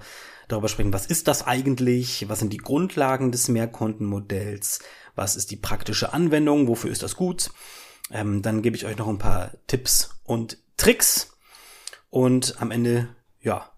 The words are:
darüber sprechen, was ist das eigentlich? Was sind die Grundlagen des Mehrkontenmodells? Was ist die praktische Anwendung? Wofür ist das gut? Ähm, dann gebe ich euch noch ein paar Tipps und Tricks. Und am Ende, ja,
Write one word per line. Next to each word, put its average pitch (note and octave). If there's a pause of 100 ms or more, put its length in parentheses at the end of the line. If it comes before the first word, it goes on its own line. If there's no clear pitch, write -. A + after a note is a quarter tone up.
(460)
darüber G#2+
sprechen, G#2
was G2
ist -
das -
eigentlich? B2+
Was G#2+
sind G#2
die G#2+
Grundlagen C3+
des B2
Mehrkontenmodells? G#2 (380)
Was F#2+
ist -
die G2+
praktische -
Anwendung? D3
Wofür -
ist -
das -
gut? F3+ (640)
Ähm, G#2
dann A2
gebe A2+
ich -
euch G#2+
noch A2
ein G#2
paar G2 (140)
Tipps -
und A2+ (180)
Tricks. - (760)
Und B2+
am A#2
Ende, A#2+ (320)
ja, -